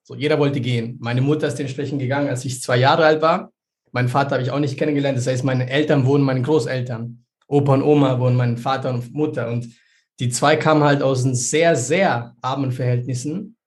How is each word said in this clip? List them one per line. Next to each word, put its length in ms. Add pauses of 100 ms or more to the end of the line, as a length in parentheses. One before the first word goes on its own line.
So, 120
jeder 240
wollte 220
gehen. 380
Meine 220
Mutter 260
ist 120
entsprechend 400
gegangen, 300
als 160
ich 160
zwei 160
Jahre 280
alt 160
war. 300 (400)
Meinen 180
Vater 260
habe 80
ich 80
auch 80
nicht 180
kennengelernt. 400
Das 100
heißt, 160
meine 260
Eltern 360
wohnen, 180
meine 180
Großeltern, 840 (220)
Opa 280
und 80
Oma 360
wohnen, 160
mein 220
Vater 360
und 200
Mutter. 380
Und 180 (500)
die 100
zwei 260
kamen 280
halt 180
aus 220
den 120
sehr, 400
sehr 680
armen 300
Verhältnissen 840 (120)